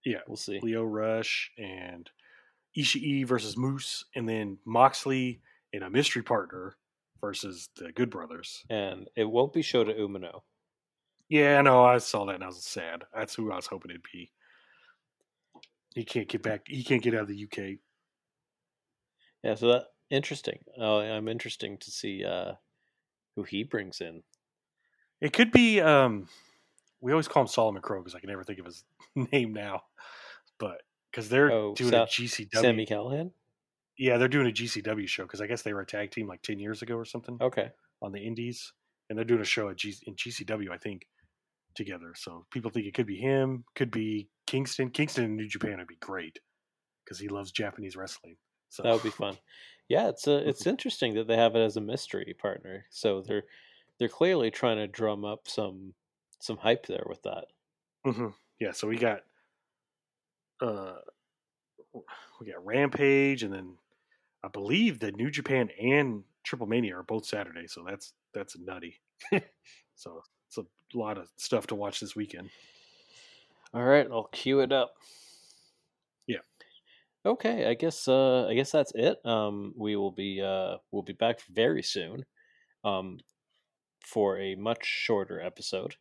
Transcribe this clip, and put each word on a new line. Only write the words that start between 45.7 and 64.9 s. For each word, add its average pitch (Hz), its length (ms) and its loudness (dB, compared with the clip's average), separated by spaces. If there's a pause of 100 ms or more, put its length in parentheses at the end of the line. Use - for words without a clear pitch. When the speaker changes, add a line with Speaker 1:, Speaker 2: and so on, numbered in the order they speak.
Speaker 1:
would 87 100 -14
be 85 80 -20
great 87 420 -12 (680)
'cause 90 120 -14
he 101 100 -10
loves 98 240 -8
Japanese 98 440 -6
wrestling. 92 400 -14 (320)
So - 140 -14
Speaker 2:
That 117 120 4
would 110 80 2
be 110 80 -2
fun. 101 280 -8 (500)
Yeah, 160 200 4
it's - 180 -4
a, 143 220 4
it's 135 120 -2
Speaker 1:
Mm-hmm. 170 100 0
Speaker 2:
interesting 214 440 -2
that 110 120 -2
they 113 100 4
have 113 200 6
it 113 40 6
as 107 160 2
a 110 40 -2
mystery 101 540 -6
partner. 95 560 -8
So 98 300 0
they're, 104 240 -4 (540)
they're 120 100 0
clearly 160 420 2
trying 113 280 2
to 107 100 -2
drum 104 360 -2
up 104 240 -8
some, 95 460 -6 (460)
some 110 160 -6
hype 117 300 2
there - 200 -6
with - 160 -12
that. - 240 -8 (600)
Speaker 1:
Mm-hmm. 117 220 -2 (300)
Yeah, 98 140 -2
so 107 160 -4
we 113 80 0
got, 117 280 2 (1400)
uh, 98 360 -6 (1400)
we 110 100 -14
got 87 140 -14
Rampage, 139 800 4
and 101 100 -4
then 92 240 -10 (680)
I 98 60 -10
believe 139 520 2